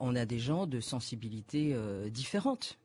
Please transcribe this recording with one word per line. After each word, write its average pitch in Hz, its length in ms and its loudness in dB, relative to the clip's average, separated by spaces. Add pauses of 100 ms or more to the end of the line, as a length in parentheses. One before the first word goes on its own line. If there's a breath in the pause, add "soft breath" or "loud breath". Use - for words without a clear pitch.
on 127 160 2
a 123 80 2
des 117 120 0
gens 151 300 2
de 127 140 0
sensibilités, 117 920 -2
euh, 104 360 0
différentes. 196 760 -2